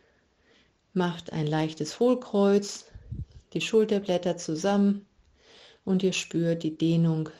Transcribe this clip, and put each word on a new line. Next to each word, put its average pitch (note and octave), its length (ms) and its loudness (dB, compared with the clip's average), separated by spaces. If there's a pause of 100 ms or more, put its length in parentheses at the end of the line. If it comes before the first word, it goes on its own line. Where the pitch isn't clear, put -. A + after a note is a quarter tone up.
(920)
Macht F3 400 -2
ein D#3+ 140 -2
leichtes D#3 520 -4
Hohlkreuz, G3+ 840 2 (680)
die E3 80 -4
Schulterblätter G3 760 0
zusammen G3+ 680 0 (800)
und F#3+ 180 0
ihr F#3 100 2
spürt E3 500 -2
die D#3 140 -4
Dehnung E3 520 2 (100)